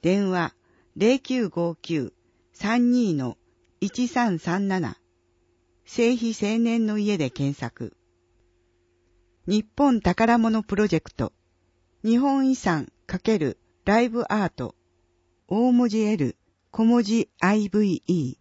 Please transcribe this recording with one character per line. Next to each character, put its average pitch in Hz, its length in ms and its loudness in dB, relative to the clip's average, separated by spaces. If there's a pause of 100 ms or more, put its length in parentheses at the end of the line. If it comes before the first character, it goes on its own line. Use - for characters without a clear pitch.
電 196 280 0
話、 180 240 -4 (420)
零 247 240 2
九 247 280 -4
五 170 280 -4
九 147 360 -4 (400)
三 240 380 0
二 240 240 2
の 127 240 -6 (420)
一 240 280 -4
三 233 300 0
三 185 300 -2
七。 185 300 -4 (880)
性 240 320 0
非 226 180 -2
青 208 240 -2
年 233 280 0
の 214 120 -2
家 208 200 0
で 139 120 0
検 139 280 -4
索。 - 380 -10 (1500)
日 214 180 0
本 262 360 0
宝 226 380 2
物 220 260 0
プ - 100 -6
ロ 208 120 2
ジ 185 100 0
ェ 156 40 2
ク - 140 -20
ト。 - 180 -6 (720)
日 226 140 2
本 269 320 2
遺 262 60 0
産× 165 360 -2 (920)
ラ 208 160 4
イ 247 80 0
ブ 226 200 -4
ア 208 180 0
ー - 20 -2
ト。 - 260 -10 (720)
大 233 240 2
文 247 180 4
字 214 120 -2
L、 208 360 0 (360)
小 226 120 0
文 233 200 4
字 220 340 0
ア 190 160 2
イ 214 140 0
ブ 214 160 2
イ 185 240 0
イ 175 40 2
ー。 151 280 -2